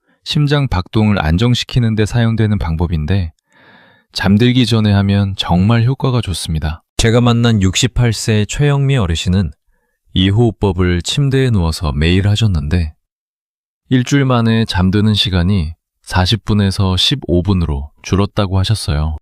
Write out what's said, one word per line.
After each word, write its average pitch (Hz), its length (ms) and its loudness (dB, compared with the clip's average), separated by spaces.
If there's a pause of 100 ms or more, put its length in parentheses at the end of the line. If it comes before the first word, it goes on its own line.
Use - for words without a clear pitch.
(240)
심장 143 440 0
박동을 104 540 0
안정시키는 113 720 0
데 107 100 0
사용되는 110 520 0
방법인데 80 720 -2 (800)
잠들기 120 520 2
전에 110 280 2
하면 98 440 2
정말 104 480 2
효과가 123 380 -2
좋습니다. 80 600 -6 (140)
제가 117 240 2
만난 117 400 2
육십팔 110 540 2
세 107 320 -2
최영미 139 500 0
어르신은 90 540 0 (640)
이 95 160 2
호흡법을 95 720 0
침대에 135 480 -2
누워서 82 420 -2
매일 85 340 2
하셨는데 90 680 0 (960)
일주일 135 340 2
만에 113 400 2
잠드는 104 480 2
시간이 90 640 0 (260)
사십 92 460 -2
분에서 98 500 0
십오 90 460 0
분으로 80 480 -2 (120)
줄었다고 98 560 -2
하셨어요. 78 640 -2